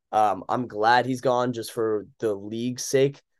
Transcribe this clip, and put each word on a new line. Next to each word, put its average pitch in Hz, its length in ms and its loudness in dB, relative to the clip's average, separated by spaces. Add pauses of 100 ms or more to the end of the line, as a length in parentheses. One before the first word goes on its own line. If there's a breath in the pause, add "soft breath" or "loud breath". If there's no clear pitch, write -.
(120)
Um, 101 360 2
I'm 120 180 -2
glad 110 380 4
he's 127 160 -4
gone 123 320 0
just 113 200 -10
for 107 340 -2 (140)
the 107 140 0
league's 113 500 -8
sake. 139 360 0 (200)